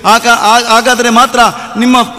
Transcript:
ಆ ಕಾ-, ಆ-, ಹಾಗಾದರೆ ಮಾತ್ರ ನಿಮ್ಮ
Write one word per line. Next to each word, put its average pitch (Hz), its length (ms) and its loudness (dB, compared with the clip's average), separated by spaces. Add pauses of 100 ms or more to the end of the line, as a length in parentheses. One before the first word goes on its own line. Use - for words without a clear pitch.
ಆ 214 140 2
ಕಾ-, 233 220 0
ಆ-, 233 280 0
ಹಾಗಾದರೆ 233 420 0
ಮಾತ್ರ 240 300 0 (380)
ನಿಮ್ಮ 247 240 2 (160)